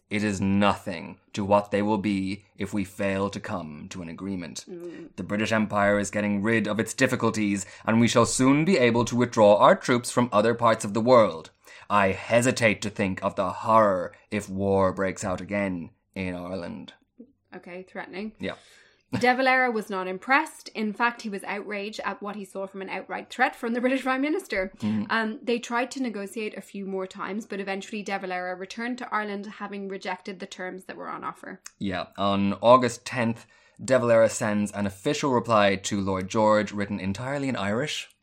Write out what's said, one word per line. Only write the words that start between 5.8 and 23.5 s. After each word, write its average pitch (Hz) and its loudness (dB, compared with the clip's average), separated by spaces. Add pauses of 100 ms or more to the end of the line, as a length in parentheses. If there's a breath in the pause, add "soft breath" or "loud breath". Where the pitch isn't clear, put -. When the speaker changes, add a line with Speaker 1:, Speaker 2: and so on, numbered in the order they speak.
Speaker 1:
is 98 -4
getting 104 0
rid 110 2
of 104 -2
its 110 -2
difficulties, 110 0 (220 loud breath)
and 113 4
we 117 6
shall 117 6
soon 139 4
be 190 4
able 120 4
to 117 -4
withdraw 113 6
our 135 8
troops 120 0
from 120 2
other 107 4
parts 113 2
of 104 -4
the 110 0
world. 110 6 (380 loud breath)
I 101 4
hesitate 113 2
to 101 -4
think 95 -2
of 98 -2
the 92 0
horror 101 4 (180 soft breath)
if 98 -4
war 95 2
breaks 95 -4
out 92 -4
again 95 -4 (240)
in 92 -6
Ireland." 90 -10 (640)
Speaker 2:
Okay, 180 -16
threatening. 196 -12
Speaker 1:
Yeah. - -8 (680 soft breath)
Speaker 2:
De 247 4
Valera 254 2
was 214 -4
not 185 -4
impressed. 269 -2
In 214 -4
fact, 240 -2
he 226 -10
was 196 -8
outraged 208 -8
at 196 -8
what 202 -8
he 202 -12
saw 196 -8
from 190 -14
an 190 -10
outright 190 -10
threat 277 0